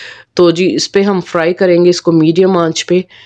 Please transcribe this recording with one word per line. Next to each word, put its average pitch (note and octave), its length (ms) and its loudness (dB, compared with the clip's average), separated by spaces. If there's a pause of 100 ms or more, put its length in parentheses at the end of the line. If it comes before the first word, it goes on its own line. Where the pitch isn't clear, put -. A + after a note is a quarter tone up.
(360)
तो F3 160 4
जी F3 140 -2
इस C#3 200 -2
पे G3 160 0
हम G3 200 0
फ्राई E3+ 300 -2
करेंगे F3 380 2
इसको F3 220 -2
मीडियम E3+ 460 2
आंच D#3+ 240 -2
पे। F3+ 220 -2 (220)